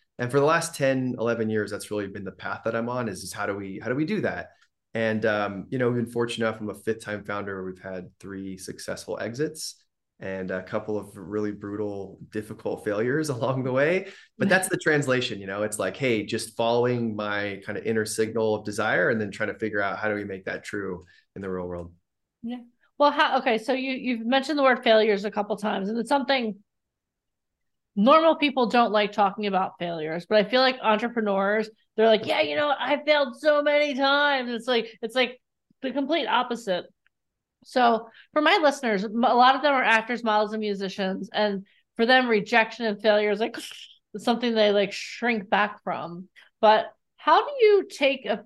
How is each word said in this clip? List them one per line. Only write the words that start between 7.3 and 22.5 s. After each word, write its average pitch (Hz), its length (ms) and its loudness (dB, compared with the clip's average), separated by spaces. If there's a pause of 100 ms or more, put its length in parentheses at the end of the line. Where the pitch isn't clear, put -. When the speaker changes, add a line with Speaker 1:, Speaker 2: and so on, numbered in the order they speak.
Speaker 1:
We've 92 180 -12
had 92 280 -12 (100)
three 95 380 -12
successful - 600 -10
exits, - 640 -8 (420)
and 95 300 -8
a 92 100 -6
couple 107 340 -6
of 101 200 -10
really 104 340 -4
brutal, 101 680 -10 (120)
difficult 107 540 -8
failures 123 440 -2
<laughs> 127 80 -4
along 127 280 -2
the 127 80 -2
way. 165 340 0 (320)
But 202 100 0
that's 185 200 2
the 180 100 -2
translation, 127 640 0
you 98 80 -10
know, 101 160 -2
it's 104 160 -4
like, 95 160 -4
hey, 117 280 0
just - 320 -6
following 120 600 0
my 104 500 -4
kind 104 100 -8
of 92 80 -8
inner 110 220 0
signal 110 480 0
of 104 100 -4
desire 113 460 0
and 110 100 0
then 101 120 -6
trying 101 200 -4
to - 60 -18
figure 104 240 -2
out 95 160 -4
how 107 100 -4
do 104 60 0
we 104 100 -6
make 95 200 -10
that 95 200 -8
true 95 400 -8 (300)
in 95 80 -12
the 95 80 -8
real 92 160 -6
world. 87 260 -10 (520)
Speaker 2:
Yeah. 240 160 -8 (380)